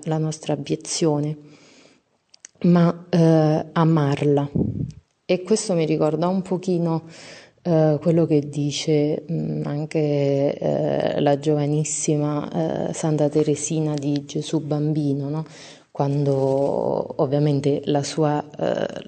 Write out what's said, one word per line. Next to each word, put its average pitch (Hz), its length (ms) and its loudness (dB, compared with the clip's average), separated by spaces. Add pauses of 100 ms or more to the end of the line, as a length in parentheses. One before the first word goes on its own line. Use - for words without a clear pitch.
la 160 140 -2
nostra 156 340 -4
abiezione, 151 840 -2 (1300)
ma, 175 460 4
eh, 160 640 4
amarla. 147 760 2 (760)
E 180 180 0
questo 196 320 0
mi 165 120 2
ricorda 156 420 0
un 190 140 0
pochino, 170 600 -2 (580)
eh, 156 380 4
quello 165 260 2
che 147 220 2
dice, 147 840 0
mm, 156 340 -4
anche, 147 960 0
eh, 147 600 0
la 143 180 2
giovanissima, 147 1500 -2
eh, 170 60 -6
Santa 151 340 0
Teresina 151 680 0
di 143 300 -2
Gesù 151 360 -4
Bambino, 147 680 -2
no? 156 160 -6 (460)
Quando 139 1300 0
ovviamente 143 600 2
la 143 180 0
sua, 147 400 0 (160)
eh, - 280 -2 (220)